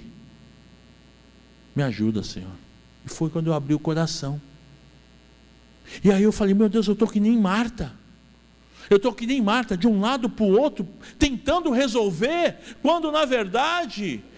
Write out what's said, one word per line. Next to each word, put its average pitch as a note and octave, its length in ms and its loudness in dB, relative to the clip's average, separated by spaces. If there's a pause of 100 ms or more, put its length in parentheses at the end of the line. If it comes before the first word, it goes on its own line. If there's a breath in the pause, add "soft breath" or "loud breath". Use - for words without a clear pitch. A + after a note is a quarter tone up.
(1800)
Me C#3 80 0
ajuda, G#2+ 400 -2
Senhor. F#2 300 -12 (520)
E - 40 -14
foi D#3+ 220 -4
quando D#3+ 160 -4
eu E3 80 0
abri C#3+ 180 -2
o D3+ 60 0
coração. D#3 600 -4 (1600 loud breath)
E G3 80 6
aí G3 140 4
eu G#3+ 80 4
falei, G3+ 200 2
"Meu G#3+ 160 4
Deus, G#3 200 0
eu G#3 80 2
tô A3 100 0
que G#3 140 -2
nem A3+ 180 2
Marta. G3 540 -2 (960 loud breath)
Eu G3+ 80 8
tô A#3+ 140 0
que A#3 120 -10
nem C4 160 0
Marta, A3+ 360 0
de F3 100 2
um G#3+ 140 4
lado A#3+ 280 0
pro A3 160 -2
outro, G#3+ 420 2 (300 loud breath)
tentando D4 540 0
resolver, A#3+ 840 0 (260 loud breath)
quando D#4+ 300 0
na D4+ 120 2
verdade A3+ 960 -2 (180 loud breath)